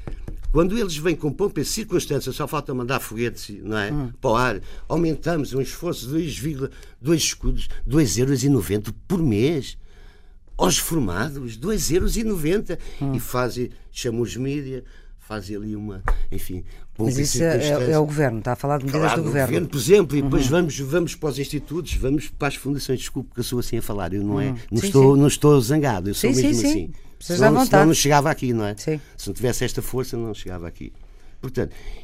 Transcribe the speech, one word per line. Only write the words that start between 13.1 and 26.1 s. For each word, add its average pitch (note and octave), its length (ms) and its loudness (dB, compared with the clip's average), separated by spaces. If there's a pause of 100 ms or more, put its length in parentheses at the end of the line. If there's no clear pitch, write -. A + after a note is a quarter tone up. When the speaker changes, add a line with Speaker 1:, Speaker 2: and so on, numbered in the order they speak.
Speaker 1:
E C3 60 0
fazem, A#2+ 500 -2 (220)
chamam A#2+ 300 -2
os G#2 140 -4
mídia, C3 460 -6 (360)
fazem G#2 360 -10
ali G#2 220 -6
uma, G2+ 260 -8 (300)
enfim, F2+ 320 -4 (300)
pompa A2+ 160 0
Speaker 2:
Mas C3 80 -2
Speaker 1:
e C#3+ 40 2
Speaker 2:
isso C#3 200 0
é, E3 40 4
é, D#3+ 140 2
Speaker 1:
circunstância. C#3+ 320 2
Speaker 2:
é D3+ 60 4
o D3+ 80 4
governo, D3 320 0
está B2 140 -2
a A#2+ 40 0
falar C#3+ 220 -2
de C3 80 -4
medidas D3 160 0
Speaker 1:
Claro, - 180 2
Speaker 2:
do - 40 -2
Speaker 1:
do - 40 -2
Speaker 2:
governo. C#3 200 2
Speaker 1:
governo, E3 200 0
por D3+ 80 -6
exemplo, D3 400 6
e C#3 60 4
depois C#3 220 2
Speaker 2:
Uhum. B2+ 60 2
Speaker 1:
vamos, E3 300 2
vamos D3 340 -2
para D#3 140 -4
os C3 100 -4
institutos, C#3+ 560 -6
vamos C3+ 360 0
para - 180 -2
as C3+ 80 -2
fundações, C3+ 420 -2
desculpe - 360 -8
que B2 60 -6
eu A#2 40 0
sou A#2+ 140 -2
assim A#2 180 -2
a A2+ 60 0
falar, G2 320 -4
eu G2+ 100 0
não C3+ 160 0
é, C3+ 80 0
Speaker 2:
Uhum. C3 80 -2 (160)
Speaker 1:
não A2+ 80 2
Speaker 2:
Sim, G3 60 -2
Speaker 1:
estou, C#3 280 8
Speaker 2:
sim. C#3 60 8
Speaker 1:
não D3 80 8
estou D3 320 6
zangado, A#2 480 0
eu G#2 60 -2